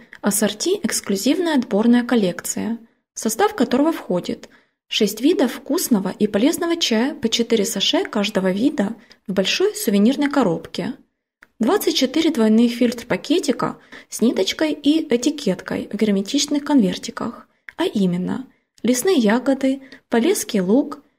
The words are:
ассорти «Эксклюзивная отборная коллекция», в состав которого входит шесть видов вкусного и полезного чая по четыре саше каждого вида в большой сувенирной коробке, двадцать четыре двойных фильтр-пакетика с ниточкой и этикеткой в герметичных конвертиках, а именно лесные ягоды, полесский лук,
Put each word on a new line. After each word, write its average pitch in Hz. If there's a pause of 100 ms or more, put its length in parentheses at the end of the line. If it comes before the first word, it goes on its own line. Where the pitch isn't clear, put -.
(220)
ассорти 208
«Эксклюзивная 294
отборная 233
коллекция», 208 (360)
в -
состав 403
которого 285
входит - (400)
шесть 208
видов 269
вкусного 214
и 208
полезного 330
чая 254
по -
четыре 226
саше 208
каждого 202
вида 214 (320)
в 196
большой 202
сувенирной 240
коробке, 220 (680)
двадцать 330
четыре 311
двойных 226
фильтр-пакетика - (300)
с -
ниточкой 311
и 302
этикеткой 226
в 208
герметичных 214
конвертиках, 226 (260)
а -
именно 185 (340)
лесные 254
ягоды, 262 (260)
полесский 240
лук, 220 (160)